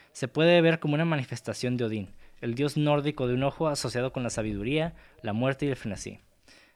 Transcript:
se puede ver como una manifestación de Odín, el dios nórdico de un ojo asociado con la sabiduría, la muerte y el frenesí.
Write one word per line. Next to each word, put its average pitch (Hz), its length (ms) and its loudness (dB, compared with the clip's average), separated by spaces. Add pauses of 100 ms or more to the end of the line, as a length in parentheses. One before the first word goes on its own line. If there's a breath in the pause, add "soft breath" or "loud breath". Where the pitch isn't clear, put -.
(120 soft breath)
se - 140 -6
puede 170 360 6
ver 165 180 4
como 147 140 0
una 160 100 2
manifestación 123 720 -2
de 120 80 -2
Odín, 107 240 -4 (320 soft breath)
el 117 160 -4
dios 143 200 -2
nórdico 147 520 2
de 123 60 2
un 131 100 2
ojo 156 240 0
asociado 127 440 -2
con 127 120 -4
la 113 60 -4
sabiduría, 117 640 -2 (260 soft breath)
la 110 100 -4
muerte 131 340 0
y - 20 0
el 135 80 -2
frenesí. 101 420 -8 (580 soft breath)